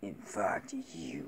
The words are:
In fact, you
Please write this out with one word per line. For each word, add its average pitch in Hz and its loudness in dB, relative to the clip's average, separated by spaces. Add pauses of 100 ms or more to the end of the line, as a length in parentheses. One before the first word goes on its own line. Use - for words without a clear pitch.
In 202 -4
fact, - 2 (200)
you 147 -4